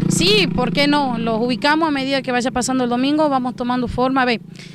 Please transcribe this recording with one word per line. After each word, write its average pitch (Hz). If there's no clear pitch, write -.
Sí, 370
¿por 247
qué 285
no? 277
Los 226
ubicamos 285
a -
medida 269
que 254
vaya 247
pasando 254
el 240
domingo, 285
vamos 254
tomando 247
forma. 254
Ve, 240